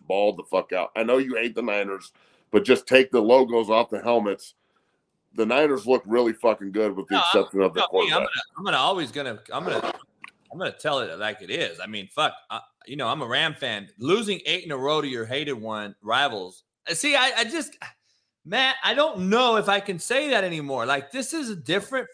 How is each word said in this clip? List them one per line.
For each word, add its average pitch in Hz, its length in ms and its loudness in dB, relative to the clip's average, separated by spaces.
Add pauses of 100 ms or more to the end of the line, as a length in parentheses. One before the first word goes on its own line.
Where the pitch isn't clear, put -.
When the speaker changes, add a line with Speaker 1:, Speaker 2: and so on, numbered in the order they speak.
Speaker 1:
balled 98 300 0
the 87 60 -12
fuck - 300 -2
out. 92 220 -2
I 113 80 0
know 120 140 2
you 131 180 -2
hate 113 200 -2
the 113 60 -4
Niners, 101 500 -4 (400)
but 104 140 4
just 127 220 4
take 131 220 6
the 120 120 4
logos 117 480 4
off 113 200 4
the 98 120 -6
helmets. 107 540 -2 (800)
The 110 100 2
Niners 131 420 2
look 127 180 4
really 113 280 2
fucking 104 400 0
good 104 240 0
with 98 100 -8
the - 80 0
Speaker 2:
No, 101 60 4
Speaker 1:
exception 98 400 2
Speaker 2:
I'm, 95 60 6
Speaker 1:
of 85 60 -2
the 82 60 -2
Speaker 2:
no, 185 60 2
me, 95 200 2
I'm - 60 0
Speaker 1:
quarterback. 156 80 2
Speaker 2:
gonna, - 100 -2 (280)
I'm 185 80 -12
gonna 165 120 0
always 151 340 0
gonna, 127 280 -8 (140)
I'm 147 100 -6
gonna, 139 300 -4 (580)
I'm - 60 -16
gonna 165 140 -6
tell 147 280 -2
it 87 180 -6
like 107 240 -6
it 90 80 -14
is. 104 300 -6
I 95 80 -10
mean, 104 200 -10
fuck, 151 260 -2 (160)
I, 113 100 -8 (260)
you 131 120 -12
know, 131 100 -4
I'm 143 140 -2
a 123 60 -6
Ram 151 260 -2
fan. 104 340 -6 (120)
Losing 190 460 0
eight 175 200 -2
in 160 60 -10
a 139 60 -4
row 147 220 0
to 147 80 -2
your 120 180 -6
hated 139 280 -4
one 107 480 -8
rivals. 110 600 -2 (260)
Uh, 170 60 -4
see, 277 200 0
I, 254 220 4
I 233 60 2
just, 247 340 -6 (680)
Matt, 262 380 0
I 233 120 0
don't 254 340 0
know 233 280 4
if 202 120 0
I 202 100 2
can 196 200 -6
say 285 300 -2
that 220 140 2
anymore. 139 440 -4
Like, 139 240 0
this 254 220 -6
is 285 180 -6
a 202 40 -8
different 196 580 -4